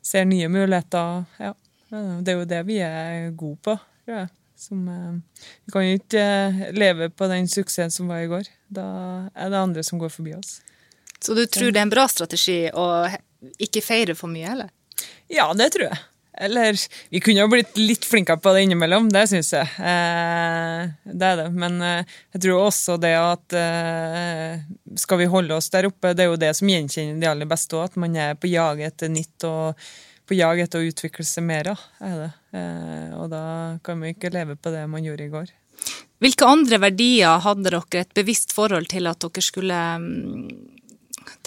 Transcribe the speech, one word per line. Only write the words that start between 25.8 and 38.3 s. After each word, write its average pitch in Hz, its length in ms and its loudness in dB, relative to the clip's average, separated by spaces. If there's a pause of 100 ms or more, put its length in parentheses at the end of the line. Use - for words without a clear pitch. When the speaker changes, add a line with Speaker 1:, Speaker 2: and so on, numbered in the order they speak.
Speaker 1:
oppe, 180 240 0
det 180 140 2
er 175 40 4
jo 165 100 0
det 156 180 4
som 196 100 2
gjenkjenner 156 540 -2
de 160 80 2
aller 151 180 -2
beste 160 280 -2
også, 170 120 -2
at - 160 -18
man 165 160 -2
er 147 160 -2
på 180 160 -2
jag 156 320 2
etter 160 280 -4
nytt 160 360 -6
og 160 400 -4 (380)
på 196 100 0
jag 170 240 4
etter 170 220 -2
å 165 80 -2
utvikle 160 340 -8
seg 170 220 -4
mer, 156 240 -2
da, 208 60 -6 (280)
er 180 160 -6
det. 156 100 -8 (280)
Eh, - 580 -10
og 165 160 -8
da 156 120 -8 (420)
kan 170 140 -6
man 165 120 -6
ikke 175 220 -8
leve 151 260 -6
på 165 140 -6
det 156 160 -8
man 160 160 -6
gjorde 151 220 -8
i 147 40 -12
går. 156 200 -10 (680)
Speaker 2:
Hvilke 247 280 6
andre 262 320 6
verdier 196 640 4
hadde 196 260 0
dere 175 300 -2
et - 160 -8
bevisst 208 400 0